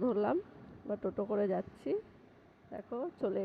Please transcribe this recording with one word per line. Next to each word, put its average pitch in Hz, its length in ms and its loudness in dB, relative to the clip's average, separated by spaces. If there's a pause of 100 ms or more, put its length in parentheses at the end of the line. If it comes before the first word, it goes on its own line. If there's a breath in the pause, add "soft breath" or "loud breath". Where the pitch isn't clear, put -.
ধরলাম, 220 300 4 (500)
বা 208 80 -2 (100)
টোটো 190 260 0
করে 208 240 4
যাচ্ছি। - 360 -4 (840)
দেখো 233 260 -6 (240)
চলে 202 220 2